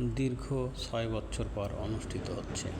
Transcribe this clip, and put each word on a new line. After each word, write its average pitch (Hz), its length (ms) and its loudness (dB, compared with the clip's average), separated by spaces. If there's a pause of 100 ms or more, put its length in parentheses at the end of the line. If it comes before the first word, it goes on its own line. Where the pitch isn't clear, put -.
(160)
দীর্ঘ 131 280 2 (380)
ছয় 117 260 0
বছর 113 460 0
পর 101 140 0 (160)
অনুষ্ঠিত 101 460 -2
হচ্ছে। - 380 -2 (120)